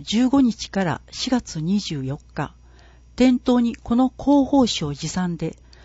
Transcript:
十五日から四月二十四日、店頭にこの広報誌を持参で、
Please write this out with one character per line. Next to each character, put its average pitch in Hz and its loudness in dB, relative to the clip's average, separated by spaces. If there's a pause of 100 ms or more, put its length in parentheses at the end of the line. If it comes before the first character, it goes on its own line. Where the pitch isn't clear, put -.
十 240 0
五 277 4
日 - -2
か 196 -2
ら 151 -2 (100)
四 - -8
月 202 -4
二 190 0
十 143 -6
四 139 -6 (160)
日、 - -8 (640)
店 247 4
頭 247 2
に 233 -2
こ - -4
の 262 4
広 277 2
報 269 4
誌 - -6
を 143 -6
持 156 -8
参 180 -4
で、 - -8 (280)